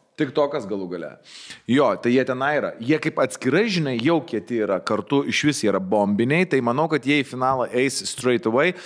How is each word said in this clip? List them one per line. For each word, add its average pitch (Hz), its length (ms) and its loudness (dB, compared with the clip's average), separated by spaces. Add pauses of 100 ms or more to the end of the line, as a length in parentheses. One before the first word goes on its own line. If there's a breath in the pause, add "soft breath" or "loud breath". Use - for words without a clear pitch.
(180)
TikTokas 143 480 -2
galų 98 240 -6
gale. 82 200 -10 (560 loud breath)
Jo, 123 280 4
tai 120 180 0
jie 127 120 4
tenai 131 300 -2
yra. 101 240 -2
Jie 143 200 0
kaip 156 220 -2
atskirai, 135 480 2
žinai, 156 320 -2
jau 165 200 2
kieti 113 400 -4
yra, 98 200 0
kartu 113 440 0
iš - 200 -2
vis 147 180 0
yra 98 160 2
bombiniai, 107 680 2
tai 131 120 2
manau, 123 280 0
kad 143 160 -2
jie 143 180 2
į - 60 -6
finalą 127 420 -2
eis 127 340 0
straight 123 420 0
away, 139 260 2 (120 loud breath)